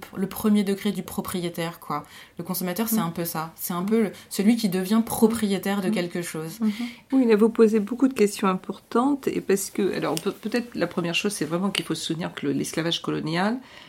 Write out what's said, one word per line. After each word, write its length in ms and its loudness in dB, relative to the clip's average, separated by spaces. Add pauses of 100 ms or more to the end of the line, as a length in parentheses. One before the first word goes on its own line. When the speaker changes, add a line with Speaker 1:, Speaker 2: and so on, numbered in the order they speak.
(160)
Speaker 1:
le 120 -2
premier 340 2
degré 300 0
du 100 -4
propriétaire, 800 -6
quoi. 240 -6 (340)
Le 60 -8
consommateur, 440 -4
c'est 80 0
Speaker 2:
Mhm. 100 0
Speaker 1:
un 40 -4
peu 140 -4
ça. 320 -6
C'est 180 -6
un 60 -2
Speaker 2:
Mhm. 60 -2
Speaker 1:
peu 180 4
le, 80 -2 (180)
celui 260 4
qui 120 0
devient 360 2
propriétaire 760 2
de 80 0
Speaker 2:
Mhm. 60 2
Speaker 1:
quelque 280 -2
chose. 380 -8
Speaker 2:
Mhm. 100 2 (420)
Oui, 140 6
là, 80 6
vous 140 6
posez 320 6
beaucoup 260 0
de 80 0
questions 320 2
importantes, 800 0
et 140 -2
parce 300 0
que, 260 0
alors, 180 -2
pe-, 160 -4
peut-être 460 -4
la 100 0
première 300 -2
chose, 160 -2
c'est 120 -4
vraiment 260 -2
qu'il 140 -2
faut 120 -4
se 80 -8
souvenir 280 -4
que 140 -8
le, 60 0
l'esclavage 500 -2
colonial 560 -2 (300)